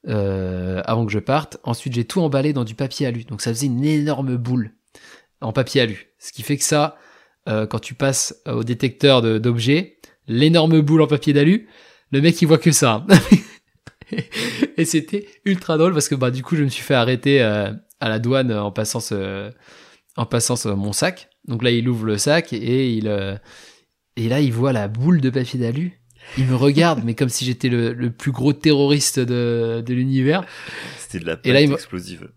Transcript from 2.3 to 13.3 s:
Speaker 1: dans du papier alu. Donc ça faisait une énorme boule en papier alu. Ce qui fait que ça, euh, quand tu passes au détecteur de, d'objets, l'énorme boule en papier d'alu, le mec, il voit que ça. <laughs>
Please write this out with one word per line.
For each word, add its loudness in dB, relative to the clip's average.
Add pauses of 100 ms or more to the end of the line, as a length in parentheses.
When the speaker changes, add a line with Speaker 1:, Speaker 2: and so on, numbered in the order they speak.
Speaker 1:
dans -2
du -8
papier -4
alu. -6
Donc -12
ça -4
faisait -4
une -2
énorme 0
boule -2 (680)
en -6
papier 0
alu. -4 (120)
Ce -18
qui -14
fait -2
que -4
ça, 0 (520)
euh, -2
quand -6
tu -12
passes -2
au -4
détecteur 2
de, 2
d'objets, 0 (300)
l'énorme 4
boule 4
en 6
papier 0
d'alu, 4 (440)
le 2
mec, 4
il 4
voit 6
que 4
ça. 2
<laughs> 10 (1600)